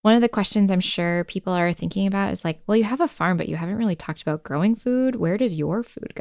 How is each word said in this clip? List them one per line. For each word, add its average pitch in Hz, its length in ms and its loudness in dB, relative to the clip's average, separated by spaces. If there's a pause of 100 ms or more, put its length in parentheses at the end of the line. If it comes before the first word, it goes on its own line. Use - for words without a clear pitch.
One 220 140 6
of 233 80 6
the 240 80 4
questions 202 400 2
I'm 185 100 2
sure 175 440 0
people 190 280 -6
are 175 220 2
thinking 185 320 -2
about 196 260 0
is 175 100 -6
like, 160 240 -4
"Well, 214 120 4
you 226 60 4
have 254 180 -2
a 320 60 4
farm, 175 280 0
but 165 140 -2
you 156 60 -4
haven't 170 200 -6
really 214 200 0
talked - 260 -10
about 156 220 -4
growing 190 320 2
food. 254 400 0
Where 175 200 0
does 226 160 0
your 156 300 -2
food - 380 -12